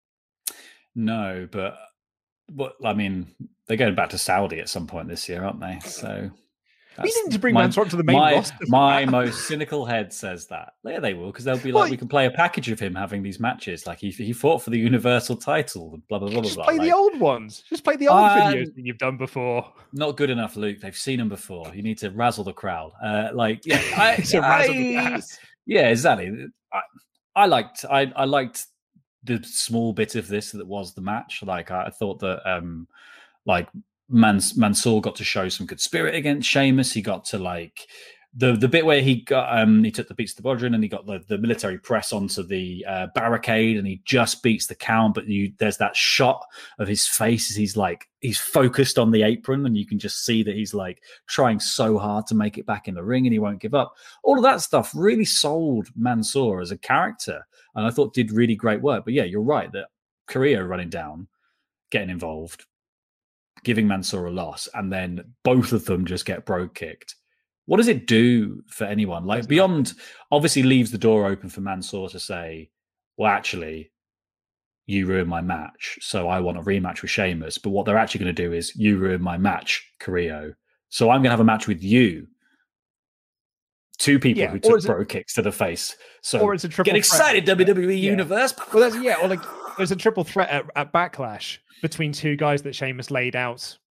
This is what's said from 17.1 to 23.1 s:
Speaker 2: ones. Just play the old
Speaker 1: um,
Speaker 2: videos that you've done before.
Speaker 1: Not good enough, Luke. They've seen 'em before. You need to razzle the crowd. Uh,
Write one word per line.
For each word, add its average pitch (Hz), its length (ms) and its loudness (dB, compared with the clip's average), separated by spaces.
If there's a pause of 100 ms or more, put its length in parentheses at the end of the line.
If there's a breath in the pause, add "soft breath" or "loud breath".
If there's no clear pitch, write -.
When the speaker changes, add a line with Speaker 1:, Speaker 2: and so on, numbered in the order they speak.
Speaker 2:
ones. 117 500 -2
Just 320 140 -8
play - 140 0
the 285 100 0
old 190 120 8
Speaker 1:
um, 208 200 8
Speaker 2:
videos 170 340 2
that 127 100 -16
you've 120 140 -8
done 131 180 -2
before. 123 560 -4 (220 soft breath)
Speaker 1:
Not 147 240 -4
good 143 140 2
enough, 117 240 -2
Luke. 104 240 -4
They've 98 180 -14
seen 131 220 -2
'em 113 100 -2
before. 87 460 -10
You 101 80 -10
need 110 160 -4
to 104 100 -6
razzle 110 360 -2
the 95 80 -8
crowd. 82 460 -8
Uh, 107 320 -2